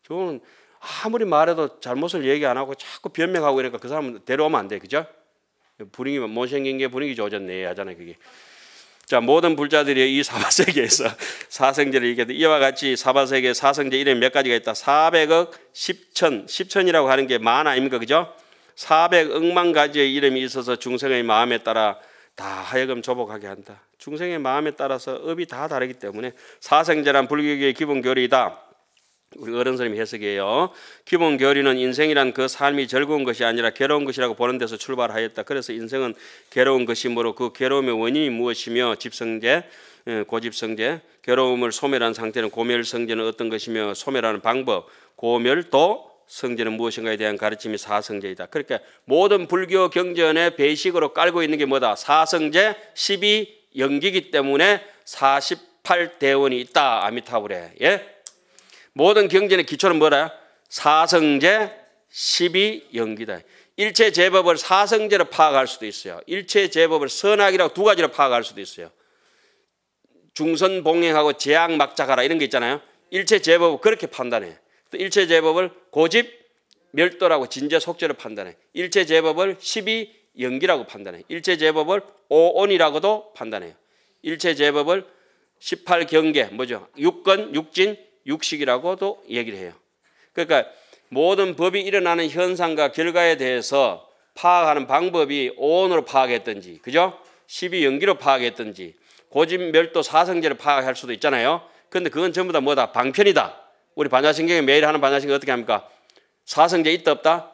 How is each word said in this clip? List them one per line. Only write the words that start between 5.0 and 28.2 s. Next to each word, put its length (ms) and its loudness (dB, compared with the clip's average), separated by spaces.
분위기만, 380 -6
못생긴 480 -4
게 100 -4
분위기 280 -6
좋아졌네 500 -8
하잖아요, 320 -10
그게. 200 -20
자, 140 2
모든 360 4
불자들이 640 2
이 60 0
사바세계에서 840 0
<laughs> 200 -16
사성제를 600 2
읽게 160 -2
돼. 80 -8
이와 260 4
같이 360 2
사바세계 580 2
사성제 460 0
이름이 200 2
몇 140 2
가지가 220 0
있다? 180 -4
사백억 800 2
십천. 760 -4
십천이라고 600 0
하는 180 2
게 100 0
만 300 2
아닙니까? 320 0
그죠? 340 0
사백억만 960 2
가지의 420 2
이름이 300 2
있어서 320 -4
중생의 480 -2
마음에 360 2
따라 380 0
다 100 -14
하여금 560 -4
조복하게 460 -8
한다. 340 -20
중생의 420 -8
마음에 320 -2
따라서 440 -6
업이 300 -6
다 220 -10
다르기 280 -6
때문에 380 -10
사생제란 680 2
불교의 460 -2
기본 280 -4
교리이다. 600 0